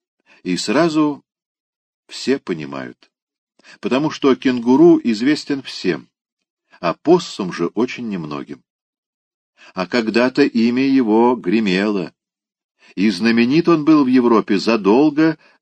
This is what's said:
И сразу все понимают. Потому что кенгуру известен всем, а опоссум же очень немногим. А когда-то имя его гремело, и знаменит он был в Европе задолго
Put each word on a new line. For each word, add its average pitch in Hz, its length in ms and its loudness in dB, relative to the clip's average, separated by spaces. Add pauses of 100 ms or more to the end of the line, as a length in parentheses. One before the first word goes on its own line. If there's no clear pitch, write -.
(440)
И 90 140 -4
сразу 151 680 -2 (840)
все - 300 -4
понимают. 69 720 -12 (680)
Потому 135 320 -2
что 135 240 2
кенгуру 131 680 4
известен 131 600 -4
всем, 76 440 -6 (720)
а 87 120 -4
опоссум 151 600 0
же 85 140 -6
очень 120 440 -6
немногим. 71 520 -12 (1120)
А - 140 -6
когда-то 120 560 0
имя 120 420 0
его 123 500 2
гремело, 98 800 -2 (800)
и 101 160 0
знаменит 117 580 0
он 165 160 2
был 151 200 4
в 127 40 -4
Европе 117 520 2
задолго 135 800 2 (220)